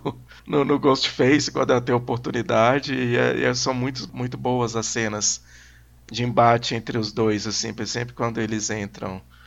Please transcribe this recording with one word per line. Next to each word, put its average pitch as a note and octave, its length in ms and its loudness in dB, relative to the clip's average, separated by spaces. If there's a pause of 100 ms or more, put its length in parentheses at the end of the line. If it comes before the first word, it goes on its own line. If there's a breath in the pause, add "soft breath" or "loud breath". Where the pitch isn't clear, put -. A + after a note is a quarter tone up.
(160)
<laughs> - 300 -20
no, C#3+ 200 2
no C#3+ 140 4
Ghostface C3 720 4
quando C3+ 200 0
ela B2 100 4
tem B2 140 0
oportunidade, B2 1000 2
e B2 240 0
é, B2+ 200 2
e B2 80 0
é, B2+ 80 2
são B2+ 200 -2
muito, B2+ 400 -4
muito B2 240 -6
boas B2 380 0
as A2 120 -2
cenas G#2 540 -2 (720 soft breath)
de A2+ 120 -4
embate A#2+ 520 2
entre A#2+ 220 -6
os G#2+ 140 -4
dois, G#2+ 360 -2
assim, G#2+ 260 -6 (120)
sempre A#2+ 280 -6
quando A#2 260 -4
eles A2 300 -2
entram. G2+ 520 -8 (260 soft breath)